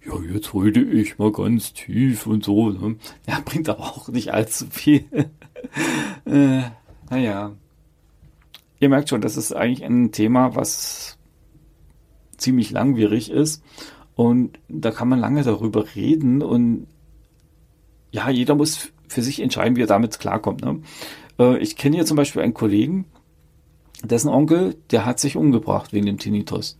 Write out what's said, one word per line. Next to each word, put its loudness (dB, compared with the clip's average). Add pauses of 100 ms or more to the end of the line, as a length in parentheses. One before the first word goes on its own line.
„Ja, -10 (180)
jetzt -8
rede 4
ich 0
mal 2
ganz -2
tief“ -2
und 0
so, 2
ne? -6 (320)
Ja, -4
bringt -4
aber -6
auch -14
nicht -6
allzu -2
viel. 2
<laughs> -2 (960)
Äh, 4 (480)
naja. -2 (1300)
Ihr 4
merkt 2
schon, 0
das -4
ist -6
eigentlich -2
ein 2
Thema, 2
was -8 (1200)
ziemlich 0
langwierig 0
ist. -2 (520)
Und 2 (100)
da -4
kann -4
man 4
lange 0
darüber 0 (100)
reden 2
und 0 (1200)
ja, -6
jeder 2
muss 0
f-, -14 (160)
für -4
sich -4
entscheiden, 0
wie 2
er 2
damit 2
klarkommt, -4
ne? -4 (580)
Äh, 6
ich -4
kenne 2
hier 2
zum 0
Beispiel 0
einen 0
Kollegen, 0 (1000)
dessen 0
Onkel, 2 (140)
der 2
hat -2
sich -2
umgebracht 2
wegen 2
dem -2
Tinnitus. -4